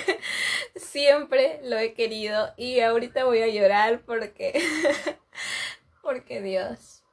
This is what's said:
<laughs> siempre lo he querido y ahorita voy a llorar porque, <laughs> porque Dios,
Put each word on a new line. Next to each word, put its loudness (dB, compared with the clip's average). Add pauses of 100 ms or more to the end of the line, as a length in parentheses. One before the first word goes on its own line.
(280)
<laughs> -4
siempre 2
lo -4
he -2
querido -2
y -2
ahorita 2
voy 4
a 2
llorar 4
porque, -4 (720)
<laughs> -12
porque -8
Dios, -8